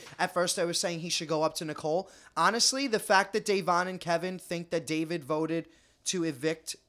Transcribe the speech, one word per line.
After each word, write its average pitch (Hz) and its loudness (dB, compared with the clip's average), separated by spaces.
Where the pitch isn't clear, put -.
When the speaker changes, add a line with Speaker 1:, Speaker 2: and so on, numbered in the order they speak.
Speaker 1:
<laughs> - -12
Speaker 2:
At 180 0
first, 175 0
I 175 0
was 170 0
saying 175 -2
he 175 -6
should 165 -2
go 156 0
up 156 0
to 170 -6
Nicole. 156 -2
Honestly, 226 2
the 214 2
fact 196 4
that 214 0
Davon 180 2
and 185 -6
Kevin 175 -2
think 170 -6
that 160 -2
David 160 -2
voted 160 -2
to 180 0
evict 156 -4